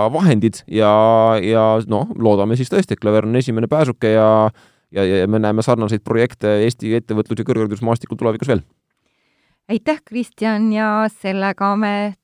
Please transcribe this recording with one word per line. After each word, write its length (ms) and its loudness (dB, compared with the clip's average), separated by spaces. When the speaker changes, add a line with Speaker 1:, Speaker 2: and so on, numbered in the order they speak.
Speaker 1:
vahendid 460 2
ja, 220 2
ja 240 2
noh, 240 -2
loodame 400 2
siis 160 -4
tõesti, 240 -2
et 80 -6
Cleveron 320 0
on 80 0
esimene 240 -4
pääsuke 480 0
ja, 140 4
ja, 160 0
ja 160 2
me 160 0
näeme 240 0
sarnaseid 400 -2
projekte 640 -2
Eesti 340 -4
ettevõtlus- 400 -4
ja 80 -4
kõrgharidusmaastikul 720 -4
tulevikus 320 -2
veel. 120 -2
Speaker 2:
Aitäh, 400 -4
Kristjan, 720 -4
ja 320 -2
sellega 720 -4
me 140 -2